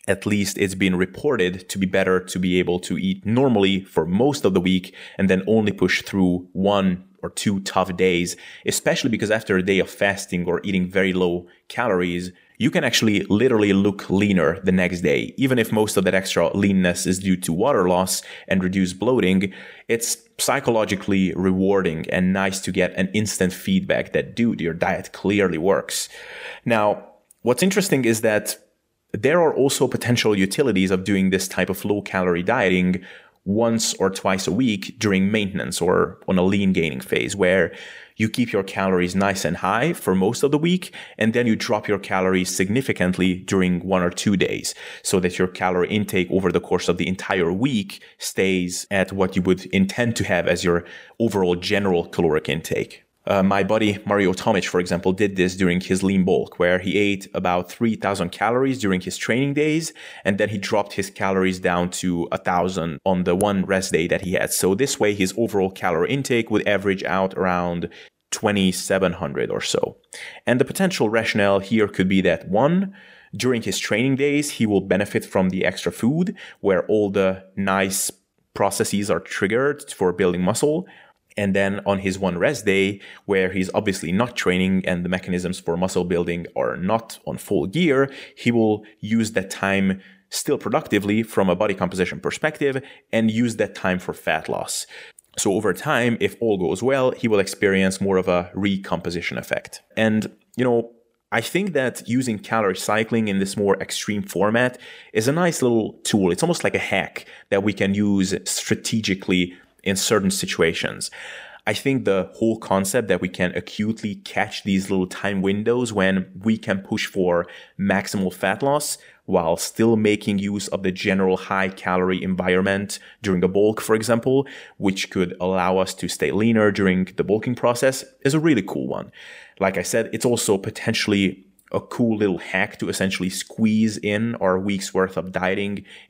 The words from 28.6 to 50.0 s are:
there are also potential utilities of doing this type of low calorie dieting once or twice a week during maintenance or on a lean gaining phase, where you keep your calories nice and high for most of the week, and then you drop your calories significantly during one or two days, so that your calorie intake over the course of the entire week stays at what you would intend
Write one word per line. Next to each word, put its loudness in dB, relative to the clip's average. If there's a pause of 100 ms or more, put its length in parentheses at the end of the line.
there 2
are 2
also 2
potential 2
utilities 2
of 0
doing 2
this 0
type -2
of -6
low 0
calorie 0
dieting 2 (420)
once 0
or 0
twice -2
a 0
week 0
during 2
maintenance -2
or 2 (100)
on 2
a 4
lean 2
gaining 0
phase, -2
where 2 (440)
you 0
keep -2
your 0
calories 0
nice 0
and -2
high 0
for 0
most 0
of 2
the 2
week, 0 (240)
and 2
then 2
you 4
drop -2
your 0
calories 0
significantly 0
during 0
one 0
or 0
two 0
days, -2 (280)
so 0
that 0
your 2
calorie 0
intake -2
over 2
the 0
course -2
of 0
the -2
entire -2
week -2 (160)
stays -2
at 0
what 0
you 2
would 0
intend 0